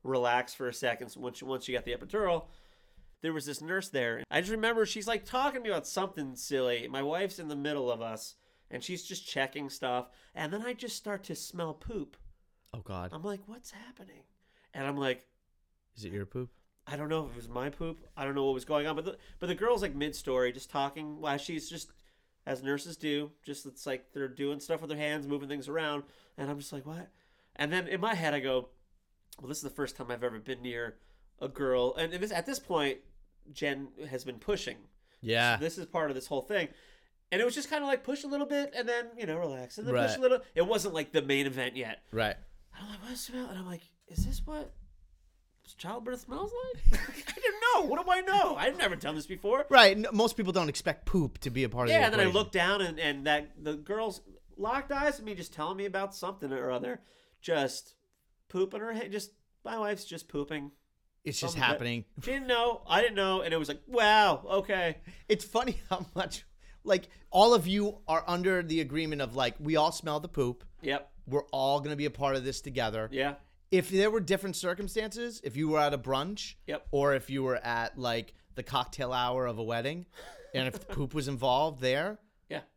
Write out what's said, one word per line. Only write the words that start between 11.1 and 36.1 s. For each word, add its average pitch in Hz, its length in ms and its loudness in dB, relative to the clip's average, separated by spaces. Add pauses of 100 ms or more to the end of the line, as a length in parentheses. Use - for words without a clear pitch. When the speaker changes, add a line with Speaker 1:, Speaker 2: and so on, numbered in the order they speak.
Speaker 1:
to 175 100 -10
smell 165 400 -8
poop. - 420 -10 (560)
Speaker 2:
Oh, 113 80 -12
God. 92 320 -8
Speaker 1:
I'm 156 120 -10
like, 202 220 -6
"What's 240 260 -18
happening?" 202 500 -20 (520)
And 135 120 -6
I'm 143 100 -4
like, 131 300 -2 (720)
Speaker 2:
Is 107 80 -14
it 90 80 -8
your 101 140 -6
poop? 123 240 -8 (360)
Speaker 1:
I 147 100 -8
don't 147 120 -6
know 160 180 -2
if 127 60 -12
it 120 40 -12
was 117 120 -14
my 123 220 -4
poop. 160 280 -8 (180)
I 139 80 -6
don't 139 120 -4
know 139 100 2
what 135 80 4
was 127 100 -6
going 147 220 0
on. 156 80 -2
But 160 100 -6
the, 185 120 -8 (240)
but - 80 -4
the 180 80 -2
girl's, 214 260 2
like, 160 140 -4
mid-story, 135 560 0
just 127 180 -14
talking 151 500 -4
while 147 180 0
she's 151 300 -8
just, 160 220 -12 (560)
as 131 160 -4
nurses 143 340 -4
do, 147 360 -4 (120)
just, 143 220 -12
it's - 180 -16
like 131 300 -6
they're 139 140 -4
doing 139 320 -4
stuff 156 200 -4
with 160 100 -10
their 151 80 -4
hands, 151 280 -2
moving 143 220 -4
things 139 200 -8
around. 147 360 -4 (340)
And 139 100 -6
I'm 143 120 -6
just 139 120 -14
like, 135 140 -12
"What?" 160 240 -12 (460)
And 147 160 -2
then 180 160 0
in 185 120 -2
my 220 140 0
head, 165 180 0
I 147 80 0
go, 127 280 0 (720)
"Well, - 80 -12
this 147 100 -8
is - 60 -10
the 135 60 -8
first 139 260 -6
time 123 160 -10
I've 120 120 -6
ever 113 140 -4
been 123 240 -10
near 120 360 -6 (420)
a 135 80 -6
girl." 127 500 2
And, 165 160 -2
and 180 80 -4
this, 208 100 -4
at 170 140 -2
this 269 140 -4
point, 147 380 0 (540)
Jen 139 360 -4 (220)
has 131 140 -6
been 120 140 -8
pushing. 185 380 -4 (440)
Speaker 2:
Yeah. 117 380 2
Speaker 1:
So 143 60 -2
this 160 140 -4
is 180 80 -8
part 156 240 -2